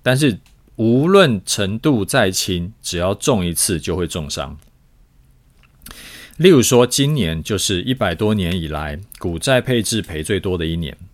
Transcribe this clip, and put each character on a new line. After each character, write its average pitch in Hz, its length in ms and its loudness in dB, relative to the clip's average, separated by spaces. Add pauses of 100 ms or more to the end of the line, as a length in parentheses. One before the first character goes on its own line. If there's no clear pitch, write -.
但 131 160 0
是 139 220 2 (380)
无 123 320 4
论 160 360 4
程 104 320 -2
度 113 280 2
再 104 260 2
轻， 90 400 -4 (100)
只 - 180 -8
要 92 140 0
中 101 320 0
一 85 80 -2
次 85 240 -2
就 82 200 -4
会 87 100 -2
重 76 220 -8
伤。 73 280 -8 (1800)
例 160 100 4
如 151 140 8
说， 123 260 4
今 139 260 0
年 80 300 -2
就 104 140 -4
是 90 240 -2
一 127 120 -4
百 90 220 -2
多 107 180 0
年 92 240 -2
以 80 120 -6
来 76 280 -6 (200)
股 87 200 -6
债 127 220 0
配 120 240 0
置 110 180 -4
赔 80 220 -8
最 95 160 -2
多 92 180 -4
的 82 80 -4
一 82 120 -4
年， 80 180 -8 (180)